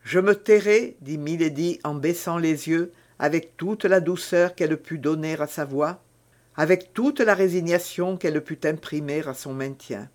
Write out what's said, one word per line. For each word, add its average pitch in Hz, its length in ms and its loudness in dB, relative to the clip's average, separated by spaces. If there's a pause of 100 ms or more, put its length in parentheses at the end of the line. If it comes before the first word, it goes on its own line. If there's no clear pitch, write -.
« - 0 -
Je 175 180 0
me 196 140 4
tairai, » 214 680 4
dit 147 160 -8
Milady 160 680 -2
en 147 120 -4
baissant 170 420 -2
les 160 320 0
yeux, 170 240 0 (260)
avec 151 380 -2
toute 202 280 -4
la 190 140 6
douceur 175 560 0
qu'elle 160 220 0
put 160 200 -10
donner 156 420 -2
à 151 80 -2
sa 151 160 -8
voix, 147 380 -2 (560)
avec 175 360 2
toute 277 280 0
la 214 120 6
résignation 180 840 0
qu'elle 156 240 -2
put 156 240 -12
imprimer 151 600 -4
à 139 80 -8
son 135 200 -12
maintien. 135 600 -8